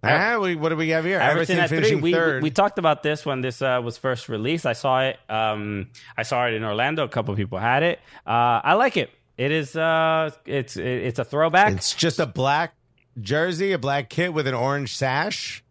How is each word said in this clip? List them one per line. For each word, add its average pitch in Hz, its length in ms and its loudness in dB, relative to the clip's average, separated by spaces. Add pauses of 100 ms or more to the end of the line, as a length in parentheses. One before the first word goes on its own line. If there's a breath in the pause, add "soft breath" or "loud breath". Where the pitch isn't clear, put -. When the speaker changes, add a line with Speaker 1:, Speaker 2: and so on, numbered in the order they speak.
Speaker 1:
Ah, 190 360 4
we, 180 160 0
what 156 140 -2
do 165 60 0
we 160 140 -2
have 160 160 2
here? 185 140 0
Speaker 2:
Everton 160 380 2
Speaker 1:
Everton - 20 2
Speaker 2:
at 175 100 2
three. 160 80 0
Speaker 1:
finishing 214 240 4
Speaker 2:
We, 165 100 2
we, - 20 2
Speaker 1:
third. 165 300 2
Speaker 2:
we 156 80 0
talked 196 280 2
about 156 240 2
this 151 220 -2
when 135 160 -2
this, 123 200 -4
uh, 127 220 2
was 117 140 -6
first 127 320 -4
released. 127 360 -2
I 123 80 0
saw 131 280 0
it. 131 160 -2 (100)
Um, 104 640 -2 (260 loud breath)
I 117 80 -4
saw 123 240 0
it 113 60 -2
in 110 100 -4
Orlando. 123 400 -2
A 123 60 -4
couple 110 260 -4
people 98 220 -4
had 123 260 2
it. 170 160 0 (260 loud breath)
Uh, 117 380 2
I 156 120 4
like 240 200 2
it. 156 140 -2 (280)
It 135 140 -2
is, 156 240 -4
uh, 160 540 2 (160)
it's, 135 320 -4
it's 117 420 -4
a 127 60 -2
throwback. 165 480 4
Speaker 1:
It's - 220 -2
just 170 240 0
a 160 60 2
black 143 500 0 (440)
jersey, 165 540 0
a 165 60 -2
black 139 300 -2
kit 175 240 -2
with 151 140 0
an 131 60 -2
orange 135 420 -2
sash. 139 760 -2